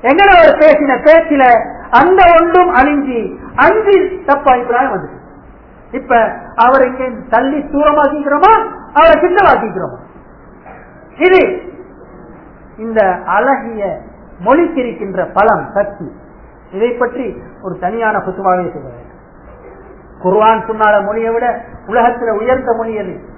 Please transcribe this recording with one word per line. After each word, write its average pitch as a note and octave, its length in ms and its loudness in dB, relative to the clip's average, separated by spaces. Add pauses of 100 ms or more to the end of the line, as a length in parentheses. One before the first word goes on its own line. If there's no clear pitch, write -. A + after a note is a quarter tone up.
எங்கடவர் E4 580 4
பேசின D4 440 2
பேச்சில C#4+ 680 4 (200)
அந்த F4+ 340 4 (160)
ஒன்றும் E4+ 340 2
அழிஞ்சி C4 640 -2 (180)
அஞ்சு G4 720 2
தப்பு C#4 260 2
அபிப்பிராயம் A#3+ 400 -2
வந்துச்சு. D3+ 220 -10 (760)
இப்ப A#3 420 0 (220)
அவர் B3+ 320 4
இங்க B3+ 420 -8
தள்ளி C4+ 300 0
தூரமாக்கிக்கிறோமா, D4 1080 0 (240)
அவரை D#4 300 4
கிட்டவாக்கிக்கிறோமா? B3 760 0 (1200)
இது F4+ 440 2 (1120)
இந்த G#3+ 500 0
அழகிய A3 760 -4 (380)
மொழிக்கு C4 480 0
இருக்கின்ற F#3+ 480 -8
பலம், G3+ 400 0
சக்தி. - 380 -6 (600)
இதை A3 180 -2
பற்றி A#3+ 520 -6 (200)
ஒரு F3+ 160 -10
தனியான G#3+ 400 -4
குத்துவாவே F3+ 540 -4
சொல்ல C#3+ 160 -16
வேண்டும். - 260 -20 (1080)
குர்ஆன் G#3+ 460 0
சுன்னால G#3+ 340 0
மொழியை A3+ 280 -4
விட A#3 320 -4 (220)
உலகத்துல A#3+ 440 -2
உயர்ந்த A#3+ 420 -4
மொழி A3+ 220 -6
எது? F#3 260 -10 (180)